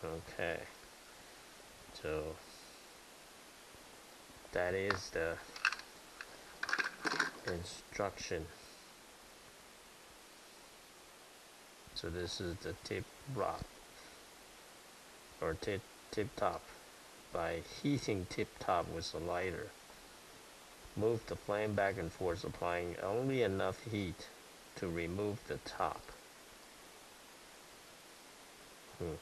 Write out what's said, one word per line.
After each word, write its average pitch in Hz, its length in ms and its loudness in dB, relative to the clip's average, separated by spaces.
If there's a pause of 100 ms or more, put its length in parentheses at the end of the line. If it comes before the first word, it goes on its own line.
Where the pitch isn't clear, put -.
Okay. 82 540 0 (1400)
So 78 320 2 (2250)
that 90 240 6
is 95 360 4
the 82 260 4 (2000)
instruction. 87 1000 2 (3500)
So - 160 0
this 87 300 0
is 87 160 2
the 85 260 0
tip 98 220 2 (280)
rod 92 320 4 (1800)
or 80 140 6
tip, 98 280 2 (280)
tip - 240 2
top. 87 280 6 (680)
By 82 300 4 (200)
heating 123 460 6
tip - 200 2 (100)
top 87 340 6
with 82 220 -2
a 80 40 2
lighter, 87 500 2 (1300)
move 110 300 6
the - 100 0
flame 104 380 4
back 98 220 8
and 82 160 2
forth, 87 320 4
applying 87 580 4
only 123 400 6
enough 95 480 6
heat 98 360 2 (500)
to 95 120 2
remove 90 500 4 (100)
the - 160 2
top. - 380 2 (3000)
Hmm. 85 240 2